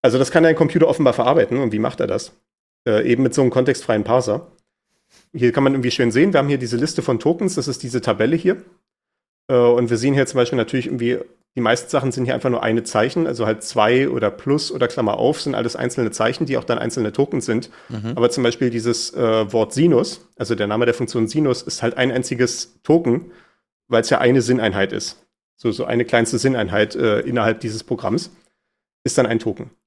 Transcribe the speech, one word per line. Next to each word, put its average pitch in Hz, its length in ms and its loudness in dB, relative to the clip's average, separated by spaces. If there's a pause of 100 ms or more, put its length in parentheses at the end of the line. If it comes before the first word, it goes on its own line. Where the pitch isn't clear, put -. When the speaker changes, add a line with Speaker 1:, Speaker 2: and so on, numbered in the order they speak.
Speaker 1:
Also 127 160 4
das 135 100 2
kann 160 160 4
ein 160 100 6
Computer 160 320 2
offenbar 135 260 2
verarbeiten. 127 440 2
Und 127 140 -2
wie 104 80 -2
macht - 200 -4
er - 80 0
das? 98 260 -6 (540)
Äh, 107 240 2
eben 131 120 2
mit 127 100 0
so 143 80 2
einem 127 80 4
kontextfreien 123 540 0
Parser. 120 480 0 (840)
Hier 123 180 2
kann 135 120 2
man 135 100 4
irgendwie 127 160 0
schön 120 220 0
sehen, 156 200 4
wir 151 80 4
haben 143 80 0
hier 143 120 0
diese 120 180 -4
Liste 147 240 -2
von 120 180 -2
Tokens, 185 360 0
das 135 120 -4
ist 131 140 -8
diese 123 200 -4
Tabelle 120 340 0
hier. 180 220 0 (920)
Äh, 131 80 0
und 120 340 4
wir 117 80 2
sehen 135 160 0
hier 135 140 2
zum 139 100 -4
Beispiel 123 200 2
natürlich 123 280 -2
irgendwie, 120 320 -2 (380)
die 127 60 -4
meisten 117 280 0
Sachen 131 220 0
sind 127 140 -4
hier 127 100 -2
einfach 127 160 -2
nur 117 100 -2
eine 113 220 0
Zeichen, 123 420 0
also 117 220 -4
halt 107 160 -2
zwei 123 440 2
oder 120 220 -2
Plus 143 420 -2
oder 127 160 0
Klammer 110 300 -2
auf 143 240 0
sind 135 140 -4
alles 117 200 -2
einzelne 123 360 -4
Zeichen, 123 340 -2
die 135 120 -4
auch - 60 -4
dann 120 140 -2
einzelne 113 340 -4
Tokens 139 340 -2
sind. 117 260 -2 (180)
Speaker 2:
Mhm. 113 260 -8
Speaker 1:
Aber 120 140 2
zum 131 140 -2
Beispiel 120 260 0
dieses, 117 460 -4
äh, 110 360 0
Wort 110 220 0
Sinus, 147 640 0
also 117 180 -4
der 104 140 -2
Name 110 180 0
der 117 80 2
Funktion 117 340 -2
Sinus, 139 360 -2
ist - 180 -10
halt 117 160 -2
ein 127 140 0
einziges 123 720 -4
Token, 151 480 2 (560)
weil 117 140 2
es - 100 -2
ja 127 80 2
eine 123 240 4
Sinneinheit 107 500 0
ist. - 300 -10 (340)
So, 117 140 -2
so 113 140 -4
eine 117 180 0
kleinste 117 340 2
Sinneinheit, 107 580 0
äh, 107 260 2
innerhalb 113 400 0
dieses 110 240 -8
Programms - 440 -4 (760)
ist - 120 -2
dann 127 80 0
ein 113 140 -2
Token. 113 300 -8 (180)